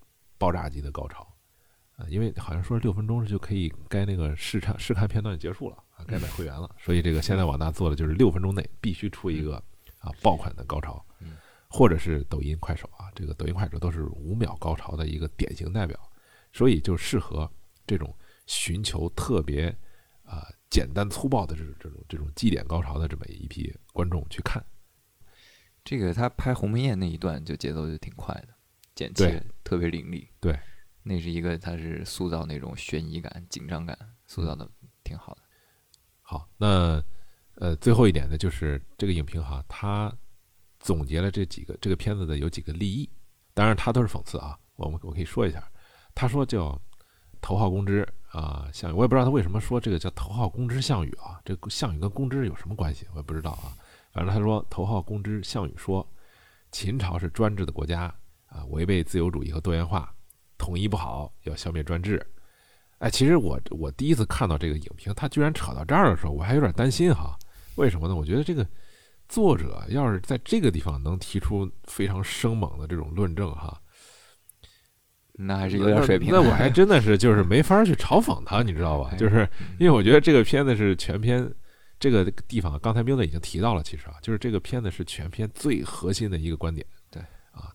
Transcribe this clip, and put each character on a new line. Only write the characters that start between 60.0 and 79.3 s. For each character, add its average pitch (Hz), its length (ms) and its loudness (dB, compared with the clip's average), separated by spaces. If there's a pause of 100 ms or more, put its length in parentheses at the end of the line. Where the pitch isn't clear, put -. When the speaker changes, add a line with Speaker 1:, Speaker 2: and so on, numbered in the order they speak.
Speaker 1:
统 87 220 -4
一 104 80 0
不 92 80 0
好， 71 380 -6 (100)
要 76 120 -8
消 - 160 -8
灭 82 120 -4
专 85 180 -2
制。 98 240 -2 (720)
哎， - 100 0
其 - 160 2
实 160 100 8
我， 85 240 2 (120)
我 80 200 -6
第 - 140 -4
一 156 100 6
次 110 100 2
看 - 220 0
到 80 100 2
这 80 120 0
个 76 80 0
影 76 180 -8
评， - 180 -8
他 151 140 -4
居 - 140 0
然 151 120 4
扯 - 200 -4
到 67 100 -4
这 85 100 0
儿 175 160 8
的 90 80 4
时 - 80 0
候， 76 60 0
我 71 100 -2
还 104 140 2
有 147 60 6
点 107 120 4
担 127 160 4
心 165 240 4
哈。 69 240 -2 (380)
为 135 140 4
什 85 100 0
么 78 80 0
呢？ 92 80 2
我 78 80 0
觉 85 140 0
得 147 60 2
这 165 120 -2
个 120 100 0 (640)
作 196 300 6
者 80 320 -2
要 131 200 2
是 101 120 2
在 127 240 -2
这 226 160 4
个 127 100 6
地 80 80 0
方 71 240 -2
能 90 160 0
提 - 180 -4
出 98 320 0 (140)
非 - 240 -2
常 95 160 0
生 113 320 0
猛 95 240 -2
的 76 80 -6
这 85 80 -4
种 76 160 -4
论 87 240 0
证 92 180 -2
哈， - 280 -10 (1600)
Speaker 2:
那 95 200 -2
还 95 120 2
是 98 80 0
有 98 100 4
点 107 160 8
水 95 140 6
平。 - 140 2
Speaker 1:
那， 185 100 10
那 127 80 10
我 107 40 6
还 131 160 6
真 175 180 8
的 175 140 8
是 104 160 6
就 113 160 8
是 104 100 6
没 101 180 6
法 190 140 6
儿 220 100 8
去 175 100 6
嘲 - 260 6
讽 - 240 0
他， 104 180 2
你 101 100 0
知 78 80 0
道 78 200 2
吧？ 65 100 -2
Speaker 2:
哎， 92 60 -4
Speaker 1:
就 107 120 6
是 104 180 8 (120)